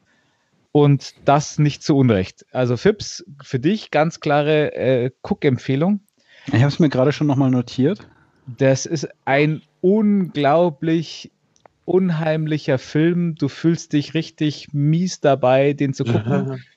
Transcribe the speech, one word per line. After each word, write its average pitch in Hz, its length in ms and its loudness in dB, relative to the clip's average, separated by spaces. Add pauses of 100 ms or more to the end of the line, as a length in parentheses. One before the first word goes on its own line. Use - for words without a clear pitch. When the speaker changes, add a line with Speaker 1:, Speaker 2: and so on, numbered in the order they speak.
(720)
Speaker 1:
Und 143 440 2 (100)
das 143 320 2
nicht 147 240 0
zu 147 160 2
Unrecht. 113 540 0
Also 123 260 -2
Fips, - 480 -2 (160)
für - 160 -8
dich 180 320 -2
ganz 156 300 -2
klare, 151 560 0
äh, 123 340 0 (140)
Guck-Empfehlung. 151 760 -2 (520)
Speaker 2:
Ich 110 100 4
hab's 143 140 0
mir 160 120 4
gerade 131 220 2
schon 151 140 -4
noch 139 120 2
mal 135 120 2
notiert. 127 580 0 (380)
Speaker 1:
Das 135 400 0
ist 139 240 -6 (160)
ein 147 380 0 (180)
unglaublich 170 1500 0 (540)
unheimlicher 160 920 0
Film. 170 560 0
Du 147 140 -4
fühlst - 460 -4
dich 143 200 -2
richtig 156 580 -6
mies 156 500 -2
dabei, 135 520 2
den 139 220 -2
zu 139 100 -6
gucken. 127 580 -2 (140)